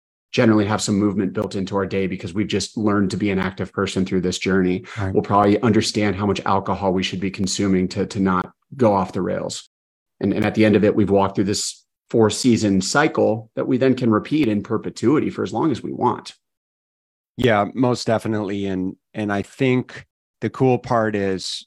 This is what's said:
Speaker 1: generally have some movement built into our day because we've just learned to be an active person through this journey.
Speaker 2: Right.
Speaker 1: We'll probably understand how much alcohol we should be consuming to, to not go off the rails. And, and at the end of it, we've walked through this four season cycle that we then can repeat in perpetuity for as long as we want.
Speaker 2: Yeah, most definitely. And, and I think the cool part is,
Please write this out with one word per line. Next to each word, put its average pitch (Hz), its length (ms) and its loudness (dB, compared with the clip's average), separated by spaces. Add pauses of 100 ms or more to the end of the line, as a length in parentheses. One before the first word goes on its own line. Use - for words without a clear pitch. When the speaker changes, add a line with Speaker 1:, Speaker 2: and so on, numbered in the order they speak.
(320)
Speaker 1:
generally 110 320 4
have 101 180 -2
some 107 140 0
movement 98 360 0
built 104 240 -6
into 95 200 -4
our 98 100 0
day 98 200 -2
because 90 280 -8
we've 104 120 -2
just - 300 -4
learned 104 340 2
to 95 60 -4
be 101 140 0
an 95 80 0
active 92 340 -6
person 95 320 -2
through 92 160 -2
this 90 180 -2
journey. 92 460 2 (120)
Speaker 2:
Right. 95 160 -4
Speaker 1:
We'll 90 120 2
probably 101 380 4
understand 104 540 2
how 104 100 -2
much 98 180 0
alcohol 98 480 0
we 92 100 0
should 92 180 -6
be 95 120 -4
consuming 95 560 0
to, 95 180 -4
to - 140 -6
not 92 320 0 (240)
go 117 160 4
off 95 200 0
the 95 100 -4
rails. 92 460 -6 (520)
And, 98 120 0
and 104 120 0
at 98 100 0
the 110 100 4
end 107 120 6
of 95 80 4
it, 101 100 4
we've 98 160 2
walked 98 240 2
through 101 100 0
this - 400 -4 (260)
four 110 200 4
season 101 500 2
cycle 110 760 0
that 131 100 -4
we 135 100 0
then 131 200 2
can 117 140 0
repeat 123 360 2
in 104 160 0
perpetuity 104 680 0
for 107 120 -6
as 98 100 -4
long 135 200 0
as - 100 -6
we 67 100 -8
want. - 420 -2 (1000)
Speaker 2:
Yeah, 107 380 2
most 123 320 0
definitely. 104 600 -2
And, 95 300 -4 (160)
and 104 200 -4
I 101 100 -2
think - 640 -2 (340)
the 113 100 -4
cool 127 280 2
part 110 380 -2
is, 95 500 -4